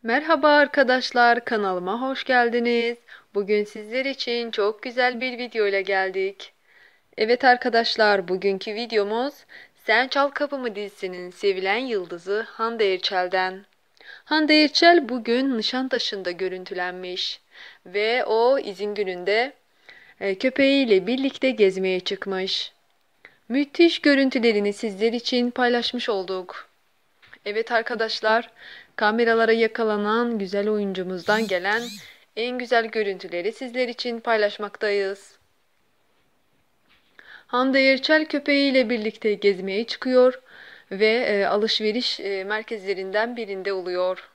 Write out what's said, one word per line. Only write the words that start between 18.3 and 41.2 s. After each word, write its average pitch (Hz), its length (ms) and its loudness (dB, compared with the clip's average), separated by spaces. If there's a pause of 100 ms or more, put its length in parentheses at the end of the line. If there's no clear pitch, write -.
izin 202 360 -6
gününde, 202 580 0 (680)
e, 196 160 -2
köpeğiyle 254 720 4
birlikte 262 440 -2
gezmeye 190 480 2
çıkmış. 190 720 -6 (760)
Müthiş 285 500 2
görüntülerini 240 760 2
sizler 214 400 -2
için 240 380 -2
paylaşmış 240 580 -2
olduk. 185 580 -6 (800)
Evet 220 260 -4
arkadaşlar, 226 760 0 (460)
kameralara 226 560 4
yakalanan 220 880 0
güzel 202 300 -2
oyuncumuzdan 196 760 -2
gelen 196 340 -2 (540)
en 247 220 -6
güzel 233 280 0
görüntüleri 196 640 -4
sizler 247 360 -6
için 233 320 -6
paylaşmaktayız. 208 1160 -2 (2000)
Hande 269 440 2
Erçel 311 340 2
köpeğiyle 277 640 2
birlikte 220 440 -2
gezmeye 196 500 0
çıkıyor 254 580 2 (500)
ve, 196 160 2
e, 214 380 2